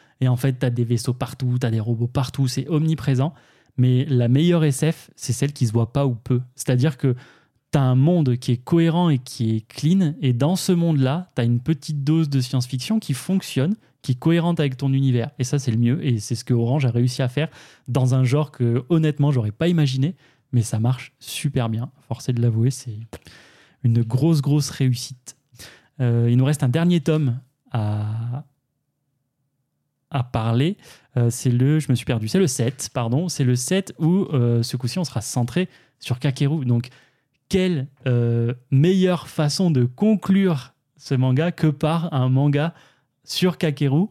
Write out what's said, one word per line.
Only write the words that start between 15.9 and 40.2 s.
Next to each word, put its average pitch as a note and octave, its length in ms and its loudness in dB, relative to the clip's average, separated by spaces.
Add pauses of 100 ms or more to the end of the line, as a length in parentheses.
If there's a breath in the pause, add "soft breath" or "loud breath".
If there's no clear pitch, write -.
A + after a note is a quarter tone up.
Et A#2+ 140 0
c'est G#2+ 160 -6
ce - 100 -8
que - 80 0
Orange B2 320 2
a B2 60 2
réussi B2 320 0
à B2+ 60 0
faire D3 200 -4 (400 loud breath)
dans B2+ 260 2
un C3 100 4
genre D3 260 0
que, B2 400 -2
honnêtement, D3+ 420 2
j'aurais G#2+ 200 0
pas E3 160 -2
imaginé. D3 460 0 (380 soft breath)
Mais A#2+ 100 2
ça G#2+ 160 -2
marche B2 400 -2
super B2+ 500 -4
bien. A2+ 220 -6 (180)
Force - 200 -10
est B2 60 0
de A#2+ 80 -2
l'avouer, A#2 280 2
c'est A2 280 -10 (840 loud breath)
une A#2 180 4
grosse, C3+ 400 2
grosse C#3+ 260 0
réussite. - 680 -4 (640 loud breath)
Euh, A#2 320 2
il A#2+ 60 4
nous B2+ 80 4
reste D3 180 0
un C3 60 2
dernier E3+ 320 2
tome C#3+ 400 0 (300)
à, A2 760 -4 (1700)
à C3 120 -2
parler. A#2 540 0 (400 loud breath)
Euh, A#2+ 140 2
c'est B2+ 200 -2
le, C3+ 280 2
je C#3 120 -4
me B2+ 40 2
suis A2+ 100 -2
perdu, A2 240 -2
c'est F3+ 100 0
le F#3+ 80 4
sept, - 460 -4
pardon. B2+ 360 -2
C'est C#3+ 160 -2
le B2 120 2
sept F#3 420 -2
où, F3 360 2
euh, A#2+ 280 2
ce - 140 -6
coup-ci, B2 220 -4
on F3+ 60 -2
sera - 180 -6
centré B2+ 480 -4 (280 soft breath)
sur - 200 -6
Kakeru. C#3 480 -2
Donc, A#2+ 240 0 (580 soft breath)
quelle, F3+ 380 0 (200)
euh, A#2 460 0 (180)
meilleure F3+ 580 2
façon D#3+ 420 0
de B2 160 2
conclure F#3+ 880 0 (240)